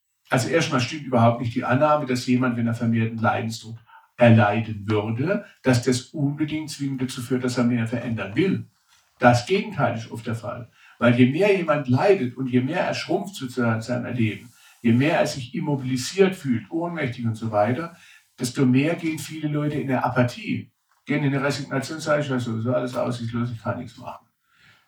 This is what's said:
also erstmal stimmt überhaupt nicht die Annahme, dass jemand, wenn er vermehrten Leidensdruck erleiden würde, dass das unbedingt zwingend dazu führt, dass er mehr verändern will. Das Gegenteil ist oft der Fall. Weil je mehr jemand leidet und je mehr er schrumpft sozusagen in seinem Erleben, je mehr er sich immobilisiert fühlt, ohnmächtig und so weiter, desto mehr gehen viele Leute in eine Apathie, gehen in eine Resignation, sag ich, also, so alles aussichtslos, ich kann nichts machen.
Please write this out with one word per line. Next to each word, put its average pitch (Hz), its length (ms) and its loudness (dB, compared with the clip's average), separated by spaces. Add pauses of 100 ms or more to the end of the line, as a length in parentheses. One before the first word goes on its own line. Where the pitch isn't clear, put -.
(300)
also - 180 2
erstmal 156 320 2
stimmt 139 240 -4
überhaupt 120 360 2
nicht 120 140 -4
die 123 100 -4
Annahme, 143 420 2
dass 123 200 -4
jemand, 123 300 2
wenn 117 100 0
er 113 80 0
vermehrten 113 440 0
Leidensdruck 113 600 -4 (380)
erleiden 107 720 4
würde, 117 560 -2 (180)
dass 123 200 4
das 127 200 0
unbedingt 151 680 -4
zwingend 139 320 -6
dazu 127 180 -6
führt, 123 240 -2
dass 123 140 -2
er 120 60 4
mehr 120 220 2
verändern 110 500 -4
will. 175 300 0 (520)
Das 123 280 4
Gegenteil 185 500 -2
ist 113 140 -10
oft - 160 -12
der 117 80 -6
Fall. - 360 -10 (280)
Weil 120 180 4
je 123 100 8
mehr 190 300 4
jemand 147 320 -2
leidet 131 480 2
und 131 120 -4
je 123 120 2
mehr 156 200 -2
er 185 140 -2
schrumpft - 420 -4
sozusagen 120 400 -2
in 110 60 -4
seinem 120 240 -4
Erleben, 110 460 -4 (300)
je 117 100 4
mehr 151 260 4
er - 80 4
sich 123 280 -8
immobilisiert 147 800 0
fühlt, 120 360 -2
ohnmächtig 165 560 -4
und 110 80 0
so 110 160 -6
weiter, 117 460 0 (420)
desto 131 280 0
mehr 139 280 4
gehen 165 240 -4
viele 156 300 -8
Leute 147 280 -2
in 135 140 -4
eine 127 140 0
Apathie, 123 640 -2 (340)
gehen 147 200 0
in 139 100 2
eine 131 80 -2
Resignation, 139 580 -4
sag 147 200 2
ich, 131 100 -4
also, 113 300 -2
so 123 120 0
alles 123 240 -2
aussichtslos, 120 560 -4
ich - 100 -10
kann 95 160 -4
nichts - 200 -12
machen. - 280 -16 (600)